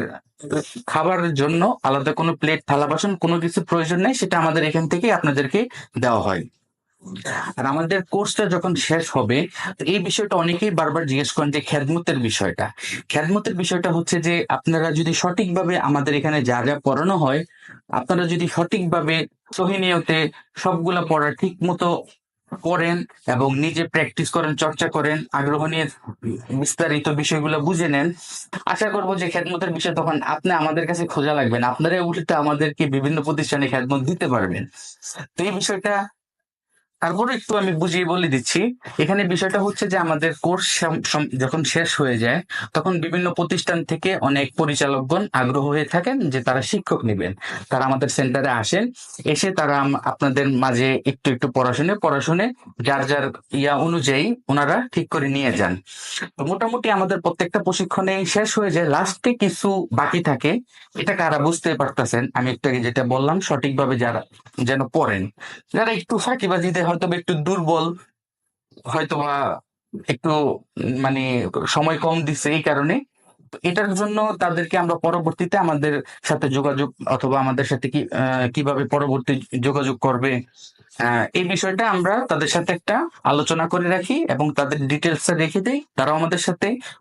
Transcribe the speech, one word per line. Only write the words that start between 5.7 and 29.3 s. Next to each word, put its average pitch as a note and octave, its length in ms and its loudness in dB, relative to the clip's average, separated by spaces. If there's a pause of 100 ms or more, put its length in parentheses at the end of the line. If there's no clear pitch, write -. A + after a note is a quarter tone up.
দেওয়া A#2 220 2
হয়। F#2 240 -2 (1120)
আর C#3 100 -2
আমাদের E3 440 0
কোর্সটা G3+ 360 0
যখন F3 280 0
শেষ D#3 300 0 (120)
হবে, C3 320 2 (300)
তো - 60 -6
এই F#3+ 140 2
বিষয়টা G3+ 380 -2
অনেকেই F3 340 0
বারবার D#3+ 360 0
জিজ্ঞেস C3+ 260 0
করেন D3 180 0
যে C#3+ 100 -2
খেদমতের D#3 580 -2
বিষয়টা। G#2 520 -2 (380)
খেদমতের F#3 460 0
বিষয়টা F3+ 380 0
হচ্ছে E3+ 280 0
যে E3+ 280 0
আপনারা D#3+ 440 0
যদি D#3+ 220 0
সঠিকভাবে F3+ 640 0
আমাদের C#3+ 360 0
এখানে D3 280 0
যা A#2+ 240 0
যা C#3+ 180 0
পড়ানো D#3 320 2
হয়, D3+ 280 2 (440)
আপনারা F3 380 0
যদি E3+ 220 0
সঠিকভাবে E3 800 0 (300)
সহিনিয়তে F3+ 720 2 (260)
সবগুলা F3 460 0
পড়া D3+ 280 2 (100)
ঠিক F3+ 220 -2
মতো F3 420 0 (580)
করেন E3+ 420 0 (220)
এবং C3+ 320 2
নিজে D#3+ 300 0
প্র্যাকটিস D#3 420 0
করেন, D#3 260 0
চর্চা D#3+ 320 0
করেন, D#3 440 0
আগ্রহ D3 340 0
নিয়ে D#3+ 200 -2 (640)
বিস্তারিত D3 580 0
বিষয়গুলো D3+ 520 0
বুঝে E3 280 0
নেন, D3 240 2 (540)
আশা - 240 0
করবো G3 260 -2
যে F3 140 -2